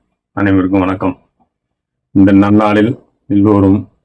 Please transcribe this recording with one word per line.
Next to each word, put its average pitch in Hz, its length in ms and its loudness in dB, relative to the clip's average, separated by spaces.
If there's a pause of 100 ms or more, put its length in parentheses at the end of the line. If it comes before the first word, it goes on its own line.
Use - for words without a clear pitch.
(400)
அனைவருக்கும் 98 440 -2
வணக்கம். 95 300 -6 (1040)
இந்த 98 140 2 (100)
நன்னாளில் 107 500 0 (440)
எல்லோரும் 101 420 2 (280)